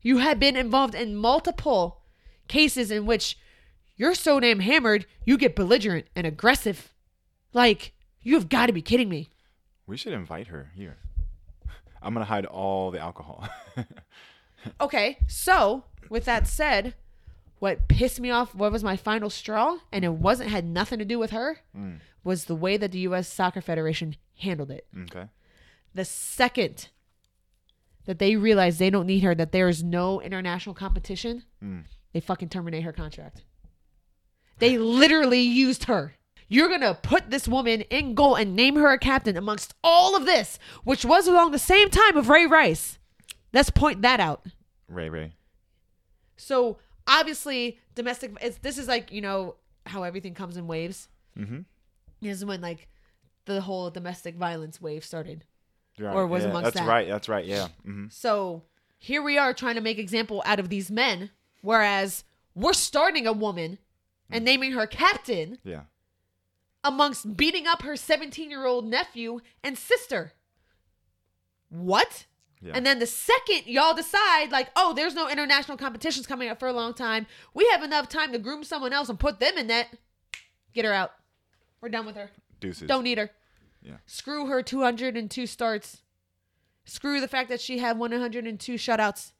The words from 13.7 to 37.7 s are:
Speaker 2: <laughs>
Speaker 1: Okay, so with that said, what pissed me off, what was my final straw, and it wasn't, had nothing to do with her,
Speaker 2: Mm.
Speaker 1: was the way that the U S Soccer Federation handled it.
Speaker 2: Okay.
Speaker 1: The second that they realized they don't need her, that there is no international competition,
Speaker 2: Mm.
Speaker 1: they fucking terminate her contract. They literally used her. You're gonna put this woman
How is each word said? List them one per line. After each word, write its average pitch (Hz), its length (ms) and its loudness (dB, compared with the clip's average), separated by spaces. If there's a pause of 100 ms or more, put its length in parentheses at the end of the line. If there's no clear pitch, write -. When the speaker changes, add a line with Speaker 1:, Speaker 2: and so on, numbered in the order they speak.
Speaker 2:
<laughs> 123 100 -8 (920)
Speaker 1:
Okay, 285 380 0 (100)
so 262 580 2 (220)
with 226 180 -6
that 233 220 2
said, 247 460 0 (640)
what 196 300 0
pissed 247 320 2
me 247 100 -4
off, 240 240 0
what 202 180 0
was 214 120 -4
my 196 120 -2
final 214 360 -4
straw, 247 480 -2 (120)
and 190 140 -2
it 170 80 0
wasn't, 190 380 0
had 190 140 -4
nothing 180 340 -4
to 214 60 -6
do 233 120 -4
with 220 140 -4
her, 254 300 -6 (140)
Speaker 2:
Mm. 190 220 -12 (260)
Speaker 1:
was 180 220 -4
the 170 80 -6
way 185 240 0
that 202 140 -4
the 185 80 -8
U 185 160 -2
S 180 120 -4
Soccer 185 340 -4
Federation 156 560 -4 (200)
handled 151 320 -6
it. - 160 -16 (100)
Speaker 2:
Okay. 92 340 -14 (680)
Speaker 1:
The 190 100 -6
second - 840 -4 (1160)
that 185 140 -8
they 202 160 4
realized 196 420 4
they 185 140 4
don't 190 160 0
need 190 160 2
her, 185 100 4
that 165 180 0
there 185 160 4
is 165 160 0
no 180 380 -2
international 185 540 -8
competition, 196 680 -6 (200)
Speaker 2:
Mm. 117 220 -12 (280)
Speaker 1:
they 165 60 -2
fucking 170 300 -6
terminate 170 340 -8
her 165 100 -10
contract. 151 480 -14 (1200)
They 240 180 4
literally 254 640 6
used 254 440 2
her. 165 280 -2 (340)
You're 285 220 4
gonna 277 240 2
put 294 380 0
this 269 160 -2
woman 233 420 0